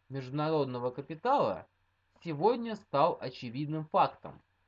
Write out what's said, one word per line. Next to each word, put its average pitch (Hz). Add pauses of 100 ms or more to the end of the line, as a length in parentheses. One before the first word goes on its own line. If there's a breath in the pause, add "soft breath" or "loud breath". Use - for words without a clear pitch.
международного 135
капитала, 147 (560)
сегодня 220
стал -
очевидным 143
фактом, - (260)